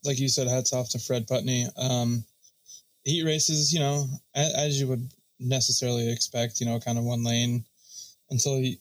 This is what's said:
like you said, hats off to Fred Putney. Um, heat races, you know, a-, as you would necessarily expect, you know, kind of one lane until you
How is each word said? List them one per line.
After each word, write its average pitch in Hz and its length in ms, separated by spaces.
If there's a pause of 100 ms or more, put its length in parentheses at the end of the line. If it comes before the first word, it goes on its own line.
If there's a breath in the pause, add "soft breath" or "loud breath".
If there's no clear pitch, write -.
like 139 160
you 135 80
said, 127 180
hats 127 280
off 123 160
to 117 80
Fred 117 280
Putney. 127 480
Um, 120 480 (800 loud breath)
heat 160 200
races, 156 480
you 170 80
know, 143 240 (320)
a-, 151 220
as 143 200
you 139 100
would 127 220 (300)
necessarily 123 720
expect, 117 480
you 120 60
know, 117 140
kind 117 180
of 117 60
one 120 200
lane 117 400 (640 loud breath)
until 135 300
you 131 220